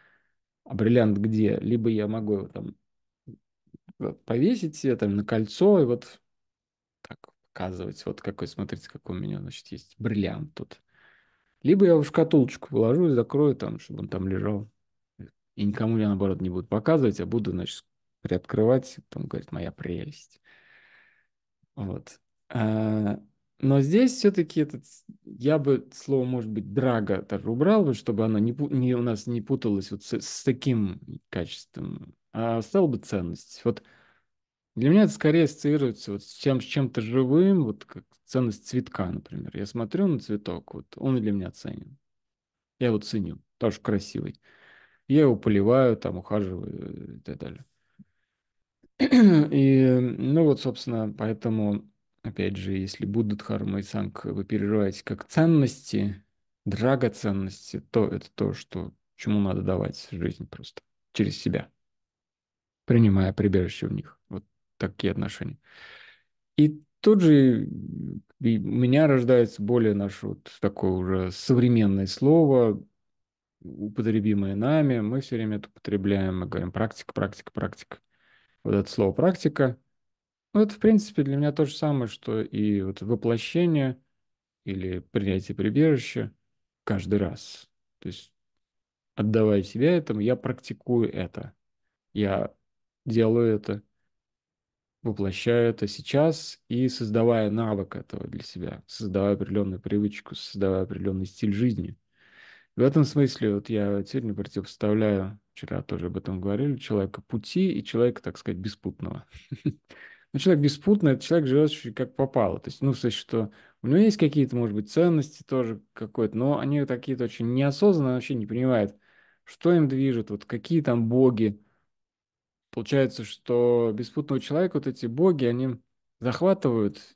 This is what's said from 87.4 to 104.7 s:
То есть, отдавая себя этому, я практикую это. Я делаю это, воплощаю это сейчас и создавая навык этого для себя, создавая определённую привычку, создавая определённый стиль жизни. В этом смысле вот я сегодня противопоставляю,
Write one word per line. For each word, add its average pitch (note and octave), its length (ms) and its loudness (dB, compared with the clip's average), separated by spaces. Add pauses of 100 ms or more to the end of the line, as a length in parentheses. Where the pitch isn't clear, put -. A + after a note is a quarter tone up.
То - 80 -10
есть, - 240 -16 (840)
отдавая G#2+ 480 4
себя B2+ 340 2
этому, C3 240 -4
я A#2+ 160 2
практикую - 760 -2
это. - 420 -8 (600)
Я G2 400 -2 (520)
делаю A2+ 500 4
это, G#2 260 -8 (1200)
воплощаю A#2 680 0
это A2 180 -4
сейчас - 800 -2
и B2 200 0
создавая A2+ 640 2
навык G#2+ 460 -4
этого - 320 -12
для - 140 -12
себя, - 440 -12
создавая G2+ 480 0
определённую G2 460 -2
привычку, G#2 540 -4
создавая F#2+ 480 -2
определённый F#2+ 440 -4
стиль G#2 260 -4
жизни. G#2 440 -2 (800)
В - 60 2
этом C#3 220 6
смысле C3 520 0
вот G2+ 140 -8
я G2+ 340 -2
сегодня A#2 300 -6
противопоставляю, G#2 1080 -2 (140)